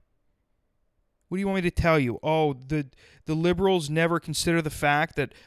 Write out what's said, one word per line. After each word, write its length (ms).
What 80
do 40
you 80
want 160
me 60
to 60
tell 240
you? 240
Oh, 300
the, 340
the 100
liberals 540
never 320
consider 400
the 80
fact 480
that 160